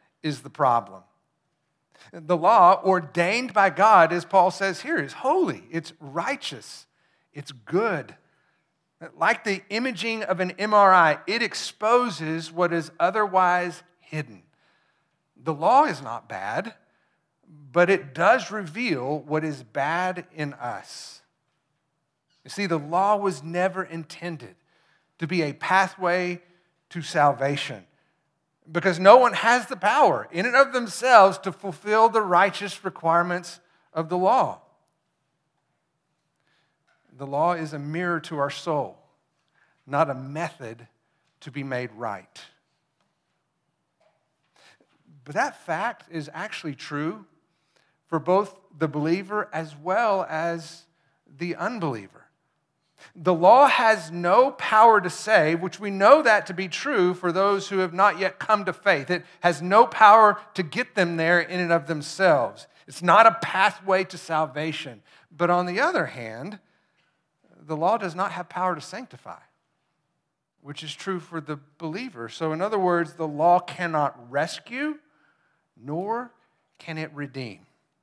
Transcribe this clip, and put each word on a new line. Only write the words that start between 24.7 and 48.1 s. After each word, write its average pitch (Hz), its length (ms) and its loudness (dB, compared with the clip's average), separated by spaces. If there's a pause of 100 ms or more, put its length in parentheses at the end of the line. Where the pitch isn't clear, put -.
to 165 80 -8
be 175 160 -2
a 147 100 -4
pathway 180 880 -2 (480)
to 165 140 -12
salvation, 139 840 -2 (840)
because 170 300 -2
no 196 160 10
one 247 160 6
has 226 340 0
the 269 100 -10
power 190 540 2
in 185 160 -4
and 247 80 -2
of 262 180 6
themselves 233 640 6
to 196 120 -8
fulfill 208 580 2
the 220 120 0
righteous 190 640 0
requirements 175 760 -2 (340)
of 160 160 -6
the 180 100 -4
law. 185 420 0 (2500)
The 135 80 -12
law 151 280 0
is 160 180 -8
a 151 80 -10
mirror 165 400 -4
to 160 180 -10
our 143 120 -2
soul, 147 460 -6 (920)
not 143 200 0
a 135 60 -6
method 131 720 -12 (540)
to - 100 -18
be 139 140 -10
made 123 320 -6
right. 104 440 -10 (2750)
But 147 100 -14
that 240 220 -4 (100)
fact 185 420 -6
is 156 240 -10
actually 160 440 -12
true 160 480 -8 (840)
for 165 140 -4